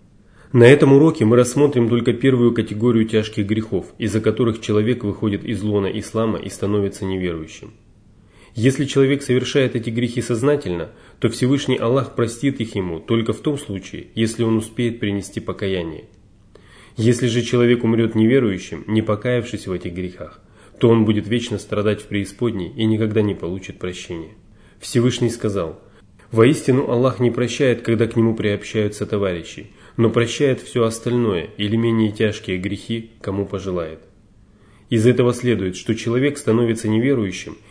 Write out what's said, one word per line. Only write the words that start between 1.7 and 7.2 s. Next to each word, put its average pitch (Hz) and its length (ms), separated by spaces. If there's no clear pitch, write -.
только 120 240
первую 120 400
категорию 113 540
тяжких 107 400
грехов, 107 400
из-за 107 220
которых 110 400
человек 107 420
выходит 101 400
из 101 200
лона 104 240
ислама 107 520
и - 120
становится 98 560
неверующим. 90 640